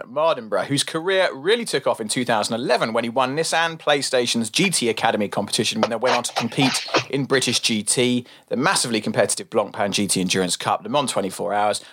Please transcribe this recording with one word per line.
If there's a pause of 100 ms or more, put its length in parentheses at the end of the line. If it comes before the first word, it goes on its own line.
Mardenborough,
whose
career
really
took
off
in
two
thousand
eleven
when
he
won
Nissan
PlayStation's
G
T
Academy
competition
when
they
went
on
to
compete (220)
in
British
G
T, (220)
the
massively
competitive
Blancpain
G
T
Endurance
Cup,
Le
Mans
twenty-four
Hours,